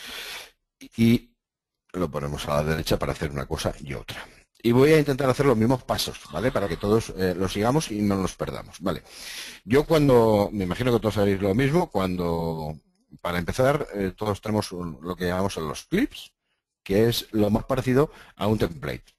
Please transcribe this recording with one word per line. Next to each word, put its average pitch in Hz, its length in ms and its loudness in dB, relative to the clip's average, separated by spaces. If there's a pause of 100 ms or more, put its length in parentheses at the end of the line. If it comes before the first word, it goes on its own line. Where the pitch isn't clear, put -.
(960)
y 117 400 2 (560)
lo 90 180 -4
ponemos 71 380 -8
a 73 80 0
la 76 80 2
derecha 80 340 -2
para 73 140 -4
hacer 71 200 -6
una 69 140 -6
cosa - 360 -4
y 69 140 -10
otra. - 300 -12 (360)
Y 117 100 4
voy 135 200 6
a 160 80 6
intentar 139 300 0
hacer 135 160 2
los 123 120 4
mismos 120 260 2
pasos, - 380 -4 (100)
¿vale? 104 200 -2
Para 101 160 -2
que 82 100 -4
todos, 107 400 0
eh, 92 160 0
los 92 180 -2
sigamos 123 400 0
y 104 100 -4
no 101 160 2
nos 92 180 -2
perdamos, 71 460 -10
¿vale? 90 220 -4 (600)
Yo 135 220 4
cuando, 117 680 6
me 101 140 -2
imagino 120 280 0
que 113 60 4
todos 104 180 -2
haréis 101 240 2
lo 98 140 2
mismo, 143 340 2
cuando, 85 880 -2 (440)
para 87 180 -4
empezar, 127 540 0
eh, 98 240 -2
todos 104 240 -2
tenemos 107 320 -2
un, 85 280 -8
lo 87 140 -6
que 87 120 -2
llamamos 92 280 -2
los 80 300 -8
clips, - 480 -4 (500)
que 107 240 2
es - 240 -2
lo 104 180 2
más 107 140 2
parecido 131 480 0 (240)
a 98 120 -4
un 107 100 2
template, 90 480 -6 (140)